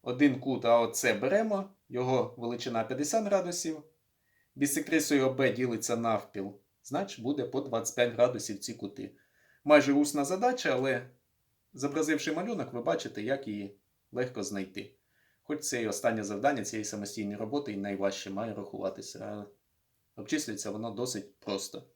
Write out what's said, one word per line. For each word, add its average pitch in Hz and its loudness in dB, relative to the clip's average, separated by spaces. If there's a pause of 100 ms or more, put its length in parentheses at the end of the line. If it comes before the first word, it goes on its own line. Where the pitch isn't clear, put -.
один 127 4
кут 127 -2
А 117 8
О 113 2
Ц 113 2
беремо, 196 0 (180)
його 123 0
величина 117 -4
п'ятдесят 147 0
градусів. 175 -2 (720)
Бісектрисою 143 2
О 127 2
Б 127 4
ділиться 120 0
навпіл, 104 -2 (220)
значить 160 -4
буде 139 0
по 135 -2
двадцять 113 -2
п'ять 120 4
градусів 110 2
ці - -8
кути. - -10 (540)
Майже 143 10
усна 147 4
задача, 202 2
але 127 0 (640)
зобразивши 147 0
малюнок, 180 -4
ви 120 -6
бачите, 120 -2
як 131 -2
її 104 -8 (340)
легко 123 -4
знайти. 95 -8 (480)
Хоч 147 -6
це 120 -2
і 110 0
останнє 110 0
завдання 107 0
цієї 107 -6
самостійної 101 -6
роботи, 110 -4
і 104 -6
найважче 98 -2
має 107 -4
рахуватися, 104 -8
а 104 -10 (760)
обчислюється 113 -4
воно 113 -6
досить 104 -6
просто. - -6 (140)